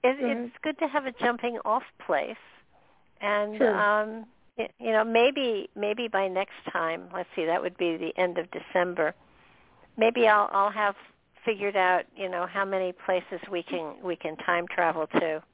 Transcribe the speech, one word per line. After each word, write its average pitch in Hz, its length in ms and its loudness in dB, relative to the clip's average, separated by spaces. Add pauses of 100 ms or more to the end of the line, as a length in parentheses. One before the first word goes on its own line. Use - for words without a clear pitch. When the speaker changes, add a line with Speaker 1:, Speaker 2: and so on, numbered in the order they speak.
Speaker 1:
it, 262 180 2
Speaker 2:
Go 262 60 0
ahead. 226 100 2 (100)
Speaker 1:
it's 240 160 -14
good 311 160 -4
to 311 100 -2
have 269 180 -2
a 262 60 -6
jumping 240 520 -2
off 226 180 0 (240)
place. 165 300 -2 (840)
And, 208 380 -2
Speaker 2:
Sure. 214 200 4
Speaker 1:
um, 214 480 2 (300)
y-, 226 120 -4 (100)
you 233 140 -2
know, 220 120 4
maybe, 233 720 2
maybe 214 320 -2
by 196 200 0
next 185 260 -2 (180)
time, 165 300 -2 (100)
let's 180 240 -8
see, 170 80 0
that 165 160 2
would 180 160 -4
be 170 200 0
the 165 220 -6
end 180 200 2
of 170 120 -4
December. 175 640 0 (840)
Maybe 233 300 4
I'll, 208 260 6
I'll 196 180 4
have 202 240 0 (500)
figured 202 320 -2
out, 180 280 4 (120)
you 190 140 -6
know, 180 160 -4
how 196 180 -2
many 190 280 -2
places 180 480 -2 (100)
we 175 120 -4
can, 165 400 -6
we 175 140 -4
can 156 200 -8
time 175 380 0
travel 170 320 2
to 156 360 -2 (120)